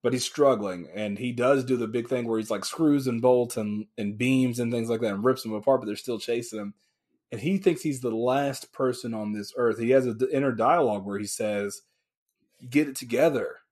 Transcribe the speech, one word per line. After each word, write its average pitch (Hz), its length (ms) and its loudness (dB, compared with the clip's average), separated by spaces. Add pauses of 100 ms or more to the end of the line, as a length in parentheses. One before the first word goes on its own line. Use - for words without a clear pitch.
But 120 100 2
he's 123 120 -2
struggling, 104 680 2
and 104 240 -4
he 123 140 -4
does 127 320 2
do 127 120 2
the 117 100 -2
big 117 220 -4
thing 123 200 -2
where 113 100 0
he's, 107 120 -4
like, 101 140 -4
screws 143 420 2
and 117 160 -2
bolts 123 340 4
and, 107 300 -4 (100)
and 107 220 -4
beams 127 400 2
and 117 120 -2
things 117 200 -2
like 113 100 0
that 107 140 0
and 101 100 -4
rips 127 180 2
them 110 120 -6
apart, 123 260 2
but 113 60 -8
they're 104 100 -4
still 117 220 -6
chasing 117 400 -4
him. 101 160 -10 (580)
And 110 80 -8
he 180 160 0
thinks 190 260 2
he's 139 200 -4
the 123 120 -2
last 131 580 0
person 123 420 -2
on 107 180 -4
this 104 240 -8
earth. 117 220 2
He 117 120 0
has 131 160 6
an 110 120 -4
d-, 131 140 0
inner 135 200 0
dialogue 113 540 2
where 101 120 -6
he 104 80 -6
says, 101 560 -4 (840)
"Get 143 200 2
it 131 80 -10
together 123 600 0 (160)